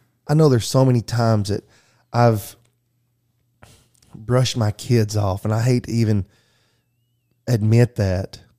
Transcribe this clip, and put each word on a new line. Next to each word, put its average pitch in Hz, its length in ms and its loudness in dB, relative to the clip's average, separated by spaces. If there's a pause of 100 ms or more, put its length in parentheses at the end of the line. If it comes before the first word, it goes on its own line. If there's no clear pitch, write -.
(280)
I 147 60 0
know 156 160 4
there's 120 180 0
so 131 180 2
many 123 160 2
times 113 480 -2
that - 180 -6 (440)
I've 113 440 0 (1600)
brushed 123 400 -2
my 107 160 -2
kids 107 460 -2
off, 101 260 -4
and 107 100 -2
I 110 80 -2
hate 123 220 0
to - 80 -10
even 110 340 0 (1200)
admit 117 480 2
that, 95 440 -4 (200)